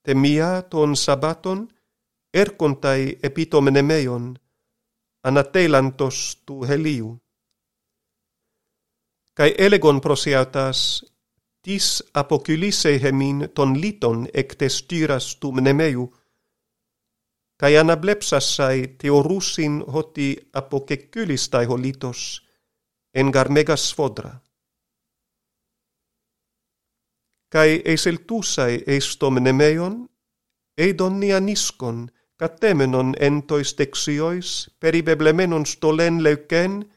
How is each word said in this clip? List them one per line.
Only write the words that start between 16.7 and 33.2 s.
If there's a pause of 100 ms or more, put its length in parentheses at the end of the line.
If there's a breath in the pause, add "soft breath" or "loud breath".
καὶ
ἀναβλέψασαι
θεωροῦσιν
ὅτι (160)
ἀποκεκύλισται
ὁ
λίτος, (640)
ἐν
γὰρ
μέγα
σφόδρα. (3250)
Καὶ
εἰσελθούσαι
εἰς
τὸ
μνημέον, (640)
εἶδον
νεανίσκον (240)
κατέμενον
ἐν